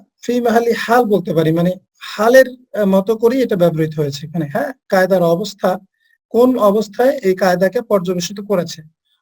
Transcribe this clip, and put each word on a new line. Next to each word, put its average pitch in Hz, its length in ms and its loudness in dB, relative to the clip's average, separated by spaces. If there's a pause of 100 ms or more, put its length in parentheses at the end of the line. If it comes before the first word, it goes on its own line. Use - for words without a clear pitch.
(220)
ফি 240 180 -2
মাহালি 233 320 2
হাল 240 320 0
বলতে 190 300 -2
পারি, 160 180 2
মানে 175 220 0 (260)
হালের, 247 460 4 (280)
আহ, 208 100 -2
মতো 196 320 2
করেই 240 260 2
এটা 233 140 -2
ব্যবহৃত 160 400 0
হয়েছে 147 300 -4
এখানে। 156 200 -6
হ্যাঁ, 240 260 -6 (160)
কায়দার 185 340 2
অবস্থা, 180 560 -2 (500)
কোন 247 300 2
অবস্থায় 214 640 0
এই 190 120 2
কায়দাকে 185 480 0
পর্যবেসিত 190 580 -4
করেছে, 180 420 -6 (400)